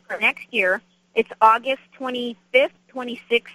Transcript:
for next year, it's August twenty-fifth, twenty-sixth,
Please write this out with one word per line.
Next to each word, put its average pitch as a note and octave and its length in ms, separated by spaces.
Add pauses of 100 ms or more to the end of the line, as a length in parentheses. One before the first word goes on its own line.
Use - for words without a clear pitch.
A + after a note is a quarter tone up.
for F#3+ 120
next A#3 320
year, G3 300 (320)
it's A3+ 160 (100)
August A#3 520
twenty-fifth, B3+ 840 (140)
twenty-sixth, B3 680